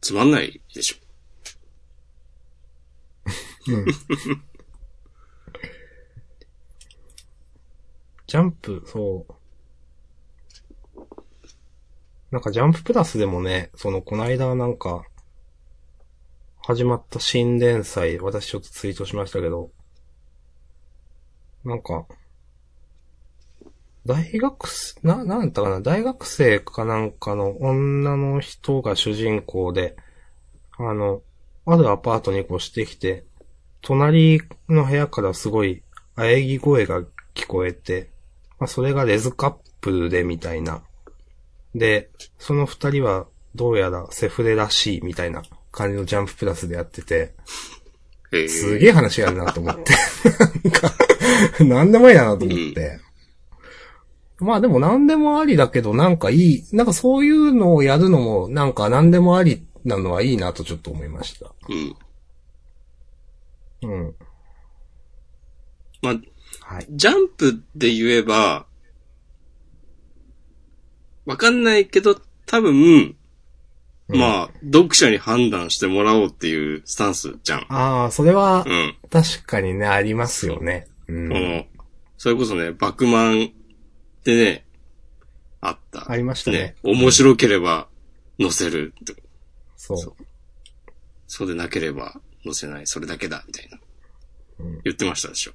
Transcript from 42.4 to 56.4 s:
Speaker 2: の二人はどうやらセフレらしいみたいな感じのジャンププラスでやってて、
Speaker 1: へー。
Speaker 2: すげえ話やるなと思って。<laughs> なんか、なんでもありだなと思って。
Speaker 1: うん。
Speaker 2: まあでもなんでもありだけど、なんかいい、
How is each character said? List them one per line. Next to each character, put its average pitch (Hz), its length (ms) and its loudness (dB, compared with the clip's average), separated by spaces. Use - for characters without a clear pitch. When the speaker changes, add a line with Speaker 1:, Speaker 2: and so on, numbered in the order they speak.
Speaker 2:
の 143 120 0
二 - 240 -6
人 139 120 -2
は 98 240 -2
ど 120 180 -2
う 110 60 2
や 92 120 0
ら 90 200 -8
セ - 180 -4
フ - 140 -6
レ 113 120 2
ら 107 160 -2
し 101 280 -2
い - 40 -8
み 87 120 -10
た 87 100 -8
い 85 60 -6
な 82 120 -12
感 101 200 -4
じ 101 40 -6
の 98 80 -6
ジ 98 120 -4
ャ 101 60 0
ン 98 40 -6
プ - 80 -14
プ - 100 -10
ラ 98 100 -2
ス 85 140 -10
で 85 80 -6
や 87 60 -6
っ 82 40 -10
て - 160 -18
て、 82 320 -4
Speaker 1:
へ 80 120 0
ー。 80 40 -8
Speaker 2:
す 85 300 -2
げ 170 100 10
え 240 40 8
話 131 300 2
や 98 80 0
る 90 80 -4
な 87 140 -4
と 85 80 -6
思 82 120 -4
っ - 100 -6
て。 - 100 2
<laughs> - 520 2
な - 20 2
ん - 20 -6
か、 - 220 0
な 131 200 4
ん 202 80 8
で 226 60 8
も 247 80 10
あ - 40 12
り 233 40 10
だ 143 100 8
な 107 120 2
と 92 80 -2
思 90 100 -2
っ 87 40 -2
て。 78 260 -8
Speaker 1:
う 180 40 -6
ん。 - 20 0
Speaker 2:
ま 226 100 2
あ 196 40 2
で 247 80 4
も 151 100 4
な 165 180 4
ん 285 100 6
で 311 100 6
も 302 240 2
あ 311 40 0
り 277 120 4
だ 139 120 6
け 123 140 -2
ど、 107 120 -2
な 147 140 4
ん 180 80 2
か 104 140 0
い 127 60 4
い、 165 360 4